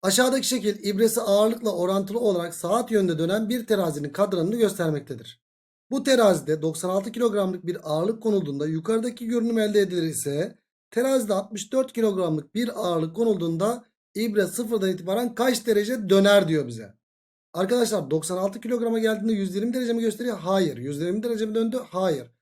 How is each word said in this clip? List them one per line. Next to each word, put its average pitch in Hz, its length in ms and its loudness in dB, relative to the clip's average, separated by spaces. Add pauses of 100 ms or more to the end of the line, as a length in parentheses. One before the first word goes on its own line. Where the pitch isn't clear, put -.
Aşağıdaki 247 460 2
şekil 208 360 -2
ibresi 220 380 2
ağırlıkla 214 540 2
orantılı 196 440 -2
olarak 180 360 0
saat 233 360 -2
yönde 190 260 2
dönen 196 320 0
bir 240 180 -4
terazinin 160 420 0
kadranını 190 460 0
göstermektedir. 160 880 -2 (480)
Bu 269 120 -2
terazide 170 580 4
doksan 160 280 -2
altı 196 220 -2
kilogramlık 202 540 -2
bir 175 180 -4
ağırlık 175 400 -2
konulduğunda 156 440 0
yukarıdaki 226 600 -2
görünüm 233 320 0
elde 208 200 2
edilir 175 240 0
ise 156 540 -4 (340)
terazide 247 420 0
altmış 196 400 -4
dört 262 200 0
kilogramlık 185 600 0
bir 226 320 -2
ağırlık 165 280 -2
konulduğunda 202 720 0 (300)
ibre 208 320 0
sıfırdan 220 420 -2
itibaren 190 460 -2
kaç 240 320 0
derece 208 420 0
döner 196 380 8
diyor 151 200 0
bize. 110 260 -12 (600)
Arkadaşlar 190 580 0
doksan 160 260 -2
altı 196 240 -4
kilograma 226 380 -2
geldiğinde 220 340 0
yüz 190 220 -2
yirmi 220 180 -2
derece 240 200 -2
mi 233 80 0
gösteriyor? 226 360 -2
Hayır. 170 400 0
Yüz 143 240 -6
yirmi 190 220 -2
derece 226 220 -2
mi 214 100 -6
döndü? 226 340 0
Hayır. 170 420 -2 (100)